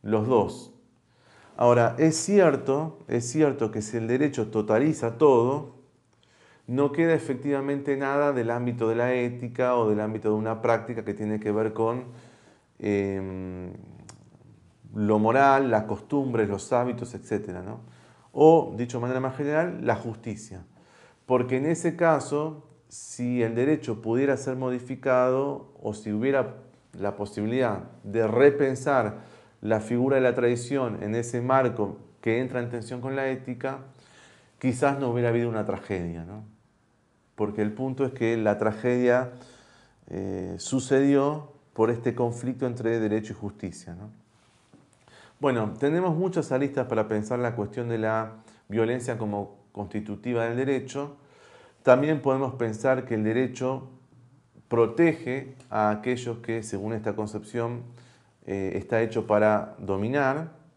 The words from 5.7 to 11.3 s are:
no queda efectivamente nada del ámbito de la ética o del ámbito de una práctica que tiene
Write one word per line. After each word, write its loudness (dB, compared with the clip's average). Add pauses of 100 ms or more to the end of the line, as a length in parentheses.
no 0
queda 4
efectivamente -2
nada 2
del 0
ámbito 0
de 2
la 2
ética 0
o 4
del 2
ámbito -2
de 4
una -2
práctica 0
que -4
tiene -4